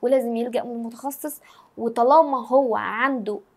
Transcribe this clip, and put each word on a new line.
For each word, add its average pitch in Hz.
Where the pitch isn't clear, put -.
ولازم 240
يلجأ 233
من 233
متخصص. 269
وطالما 247
هو 254
عنده 214